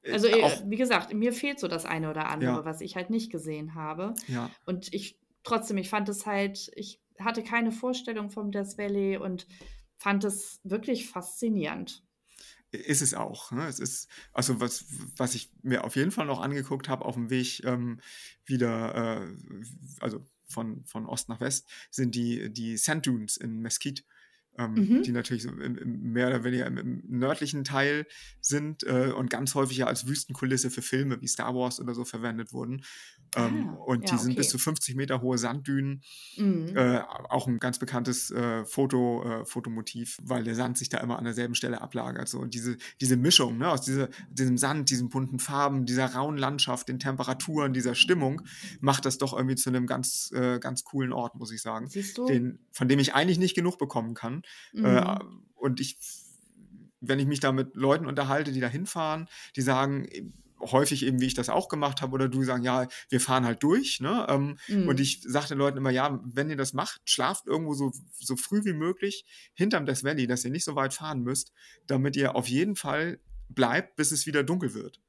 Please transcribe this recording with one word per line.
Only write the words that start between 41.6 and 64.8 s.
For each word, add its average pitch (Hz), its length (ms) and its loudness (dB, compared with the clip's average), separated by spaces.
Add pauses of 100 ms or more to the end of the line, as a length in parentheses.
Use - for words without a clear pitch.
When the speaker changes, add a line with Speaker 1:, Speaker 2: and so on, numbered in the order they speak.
Speaker 1:
ablagert, 123 480 -6
so. 127 100 -6
Und 123 140 -6
diese, 120 240 -4 (240)
diese 127 160 6
Mischung, 123 420 6
ne, 160 120 2
aus 135 120 2
dieser, 135 260 0 (220)
diesem 127 280 4
Sand, 139 320 2
diesen 123 180 2
bunten 131 300 -2
Farben, 139 480 2
dieser 127 280 2
rauen 151 220 0
Landschaft, 135 520 0
den 131 100 -4
Temperaturen, 135 760 0
dieser 123 220 0
Stimmung, 160 480 2 (380)
macht 135 260 4
das 131 120 2
doch 135 160 0
irgendwie 131 220 2
zu 131 140 2
einem 127 160 2
ganz, 127 460 -2
äh, 123 280 2
ganz 131 240 -4
coolen 131 280 0
Ort, 120 220 -2
muss 113 180 -10
ich 110 100 -8
sagen, 113 260 -6
Speaker 2:
Siehst 196 300 -6
du? 247 100 0
Speaker 1:
den, 123 300 2 (120)
von - 160 0
dem 139 120 6
ich 139 160 4
eigentlich 165 240 4
nicht 180 160 2
genug 175 240 0
bekommen 117 360 -2
kann. 127 280 -8 (300)
Speaker 2:
Mhm. 214 120 0
Speaker 1:
Äh, - 340 6 (360)
und 131 260 0
ich, - 180 -4 (1040)
wenn 135 180 2
ich 135 80 4
mich 139 140 0
da 135 120 4
mit 131 240 0
Leuten 143 300 4
unterhalte, 143 460 0
die 131 80 0
da 123 80 0
hinfahren, 160 600 -4 (280)
die 135 60 0
sagen, 135 440 2 (580)
häufig 135 400 4
eben, 127 160 4
wie 127 60 4
ich 135 80 -2
das 123 140 -2
auch 151 180 2
gemacht 143 360 -2
hab, 131 100 -4
oder 135 160 2
du 131 160 0
sagen: 127 180 0
„Ja, 127 240 2 (220)
wir 123 120 4
fahren 127 240 4
halt 117 200 0
durch“, 208 360 4
ne? 190 280 0
Ähm, 139 300 2 (100)
Speaker 2:
Mhm. 196 180 2